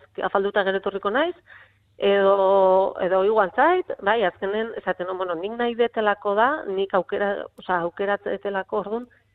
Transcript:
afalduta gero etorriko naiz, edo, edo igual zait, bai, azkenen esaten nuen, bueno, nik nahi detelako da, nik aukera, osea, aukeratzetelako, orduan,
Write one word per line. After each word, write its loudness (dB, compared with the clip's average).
afalduta 0
gero 0
etorriko -4
naiz, -2
edo, 4
edo 2
igual 2
zait, 4
bai, 2
azkenen -2
esaten -4
nuen, -6
bueno, -4
nik -6
nahi -4
detelako 0
da, 0
nik -4
aukera, -2
osea, -4
aukeratzetelako, -4
orduan, -8